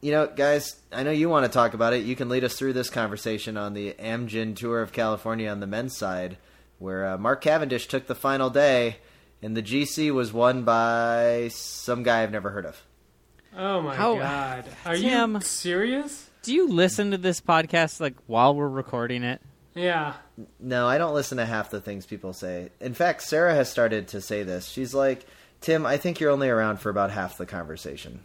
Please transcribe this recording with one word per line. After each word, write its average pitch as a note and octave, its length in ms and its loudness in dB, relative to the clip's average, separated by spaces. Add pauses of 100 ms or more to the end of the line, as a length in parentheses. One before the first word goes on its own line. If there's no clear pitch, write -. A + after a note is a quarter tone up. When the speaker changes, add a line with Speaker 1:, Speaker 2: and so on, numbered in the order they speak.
Speaker 1:
you D3 120 -2
know, D3+ 160 4
guys, D3 480 0 (160)
I B2 100 -4
know C#3+ 80 0
you D#3 180 2
wanna D3 220 4
talk A#2 240 2
about A#2 180 2
it. B2 120 0
You B2 120 -4
can B2+ 140 -4
lead B2+ 140 2
us B2 120 -2
through C3+ 160 -2
this B2 180 -2
conversation G#2+ 680 -4
on G#2 160 -6
the G2+ 240 -6
Amgen A2+ 580 -4
Tour A#2 240 -2
of G#2+ 120 -4
California A2 580 -2
on G2+ 100 -6
the G2+ 60 -6
men's A#2 300 -6
side, F#2 420 -6 (400)
where, F#2+ 280 -4
uh, F#2+ 120 -4
Mark A#2+ 240 0
Cavendish D3+ 440 2
took C3 200 -4
the C3 80 -4
final C3+ 340 0
day, B2 480 4 (460)
and A2 140 -6
the A2+ 60 -2
G B2+ 220 0
C D3+ 260 0
was B2 220 0
won B2 300 4
by A#2 880 2
some - 500 -6
guy A#2 200 4
I've G#2+ 100 -2
never G2+ 180 -4
heard G2 140 -6
of. - 180 -14 (720)
Speaker 2:
Oh A3 280 -2
my C#3+ 120 -4
Speaker 3:
How G#3+ 220 2
Speaker 2:
God! C3+ 480 -4 (220)
Are E3+ 100 0
Speaker 3:
Tim, A3+ 380 2
Speaker 2:
you G#3 80 -2
serious? A#3+ 880 -4 (120)
Speaker 3:
do A#3+ 120 -2
you F4+ 140 6
listen F#3 420 4
to G3 80 -2
this F3+ 240 0
podcast, D#3+ 580 2
like, C#3+ 140 -2 (120)
while A#2+ 280 6
we're D3 140 0
recording B2 540 -4
it? B2 200 -4 (320)
Speaker 2:
Yeah. E3 400 -2 (460)
Speaker 1:
No, B2 260 0
I C3 120 4
don't E3 160 0
listen C#3 240 -2
to A#2 80 0
half A2 240 -2
the G#2 100 -6
things G2 240 -10
people F#2+ 300 -10
say. F2+ 440 -8
In B2+ 160 -8
fact, E3+ 280 0
Sarah E3 320 2
has C3+ 160 2
started A2 380 2
to G2+ 120 -8
say G#2 220 -4
this. F#2 260 -6
She's C3 260 -8
like, C3+ 300 2 (380)
"Tim, D#3+ 240 2
I C3 100 2
think E3+ 240 -2
you're D3+ 100 4
only C#3 200 2
around A2 300 2
for G#2+ 100 -4
about G2 200 2
half F#2+ 280 -6
the F2+ 80 -8
conversation." D#2 800 -12